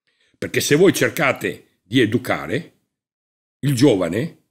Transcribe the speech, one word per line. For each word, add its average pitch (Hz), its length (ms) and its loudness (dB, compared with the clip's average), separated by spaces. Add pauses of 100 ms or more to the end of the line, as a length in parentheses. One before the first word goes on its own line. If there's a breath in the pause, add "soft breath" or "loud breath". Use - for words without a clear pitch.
(380)
Perché - 220 -6
se - 140 0
voi 170 180 4
cercate 127 760 -4 (260)
di 127 80 2
educare, 107 800 -4 (800)
il 139 140 -2
giovane, 113 760 0